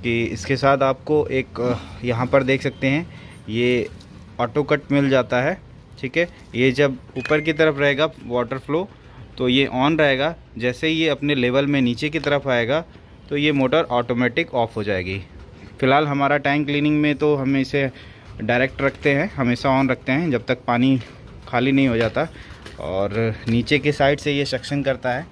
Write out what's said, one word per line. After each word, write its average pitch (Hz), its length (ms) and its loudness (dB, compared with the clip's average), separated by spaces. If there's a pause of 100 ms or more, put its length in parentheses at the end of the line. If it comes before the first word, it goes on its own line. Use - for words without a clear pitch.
कि 117 220 -2
इसके - 320 -4
साथ 139 260 4
आपको 147 460 0
एक, 131 320 -4
अ, 123 140 0 (300)
यहाँ 123 220 0
पर 139 160 4
देख 131 200 2
सकते 135 240 0
हैं 151 200 0 (420)
ये 120 400 2 (520)
auto 147 220 0
cut 143 300 0
मिल 139 180 4
जाता 123 320 2
है, 156 100 0 (480)
ठीक 131 160 -6
है। 170 100 2 (280)
ये 127 180 4
जब 135 240 2 (220)
ऊपर 151 220 0
की 151 120 -2
तरफ 151 280 2
रहेगा 143 280 2 (180)
water 120 320 -2
flow 160 300 -4 (500)
तो 127 100 0
ये 131 180 4 (100)
on 147 240 2
रहेगा, 143 340 2 (240)
जैसे 123 300 -2
ही 160 60 0
ये 160 140 0
अपने 143 260 0
level 131 320 2
में 143 140 2
नीचे 123 280 0
की 156 120 -4
तरफ 139 280 -2
आएगा 123 320 0 (480)
तो 147 80 -4
ये 147 160 2
motor 139 380 2
automatic 123 640 0
off 117 220 0
हो 107 80 -4
जाएगी। 95 340 -2 (600)
फ़िलहाल 139 260 4
हमारा 143 320 0
tank 143 280 0
cleaning 147 340 0
में 147 160 2
तो 151 200 2
हम 135 200 0
इसे 135 340 0 (500)
direct 123 420 0
रखते 139 320 0
हैं, 165 160 0
हमेशा 131 500 0
on 135 100 2
रखते 127 220 -2
हैं 160 180 0
जब 120 160 -2
तक 123 200 -4
पानी 127 320 4 (500)
खाली 127 240 2
नहीं 135 160 4
हो 117 80 2
जाता। 117 320 0 (520)
और 101 540 -2 (140)
नीचे 117 300 2
के 143 140 0
side 143 280 2
से 147 120 -2
ये 143 140 0
suction 139 360 -4
करता 127 300 -2
है। 143 200 -6